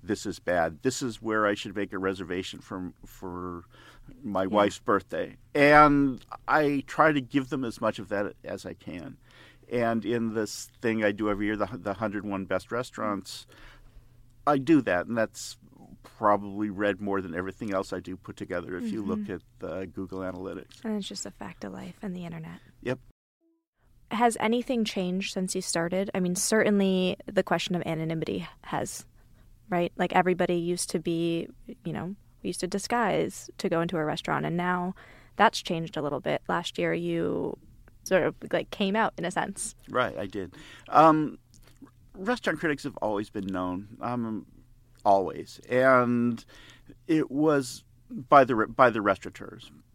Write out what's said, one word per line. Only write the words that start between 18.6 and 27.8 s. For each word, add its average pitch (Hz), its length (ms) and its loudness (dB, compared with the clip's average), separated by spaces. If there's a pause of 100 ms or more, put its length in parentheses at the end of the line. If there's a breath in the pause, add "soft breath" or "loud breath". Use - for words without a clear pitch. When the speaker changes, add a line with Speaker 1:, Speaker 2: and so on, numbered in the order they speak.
Speaker 1:
if 220 140 -6
you 110 140 -6
look 107 160 -4
Speaker 2:
Mm-hmm. 104 140 -8
Speaker 1:
at 85 60 -8 (200)
the 90 260 -8
Google 92 340 -10
Analytics. 92 640 -10
Speaker 2:
And 214 120 -6
it's 196 120 -8
just 202 180 -10
a 196 40 -12
fact 196 340 -14
of 196 80 -10
life 185 300 -14
and 180 120 -8
the 180 100 -10
internet. 170 340 -12 (240)
Speaker 1:
Yep. 127 160 -4 (1120)
Speaker 2:
Has 226 300 2
anything 233 440 0
changed 185 480 -4
since 185 220 -4
you 185 80 -4
started? 180 500 -2
I 202 80 -2
mean, 180 140 0
certainly 190 840 4 (100)
the 196 180 2
question 180 320 -2
of 170 100 -2